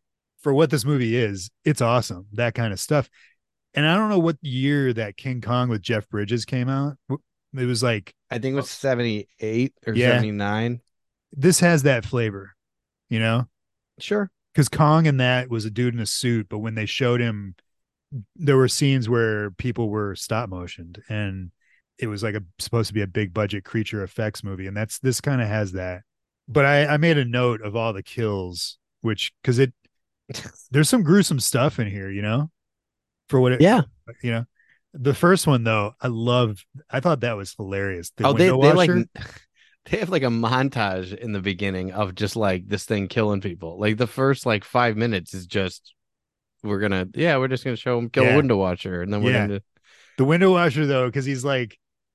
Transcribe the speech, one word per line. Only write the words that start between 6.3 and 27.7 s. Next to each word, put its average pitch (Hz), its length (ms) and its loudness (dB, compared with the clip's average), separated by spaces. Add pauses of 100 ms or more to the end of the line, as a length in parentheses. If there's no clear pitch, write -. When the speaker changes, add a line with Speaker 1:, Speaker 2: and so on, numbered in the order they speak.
Speaker 1:
came 127 240 -4
out. 139 300 -4 (100)
W-, 143 160 -6 (340)
it 127 80 -2
was, 123 160 -2
like, 113 320 -2 (160)
Speaker 2:
I 117 100 -6
think 131 140 -4
it - 20 -4
was 135 100 -4
Speaker 1:
uh, - 20 -16
Speaker 2:
seventy-eight 120 1080 -2 (120)
or 113 80 -2
Speaker 1:
Yeah. 120 200 4
Speaker 2:
seventy-nine. 110 680 0 (500)
Speaker 1:
This 160 280 4
has 170 240 4
that 131 200 2
flavor, 104 520 -4 (540)
you 113 100 -2
know? 113 280 0 (520)
Speaker 2:
Sure. 202 320 -4 (240)
Speaker 1:
'Cause 147 140 4
Kong 156 360 4
in 139 120 2
that 127 320 2
was 113 140 -2
a 110 60 -8
dude 120 240 -2
in 117 60 -4
a 107 80 -4
suit, 117 420 -2
but 107 100 -8
when 110 160 -6
they 107 120 -4
showed 120 340 0
him, 101 320 -6 (800)
there 143 220 2
were 131 100 6
scenes 135 400 0
where 110 440 0
people 117 380 -4
were 101 260 -4
stop 110 340 -4
motioned, 87 600 -14
and 98 420 -8 (480)
it 117 80 -4
was, 104 160 -6
like, 107 120 -2
a, 101 80 -6 (160)
supposed 117 280 -2
to 95 80 -10
be 107 60 0
a 98 60 -2
big 92 280 -4
budget 104 300 -2
creature 107 380 -4
effects 107 400 -6
movie, 95 240 -10
and 98 80 -10
that's, 107 240 -6
this 131 220 -2
kinda 127 240 0
has 104 280 -2
that. 92 280 -8 (460)
But 139 180 2
I, 143 220 4
I 147 100 2
made 160 220 4
a 127 60 0
note 120 360 0
of 104 140 -6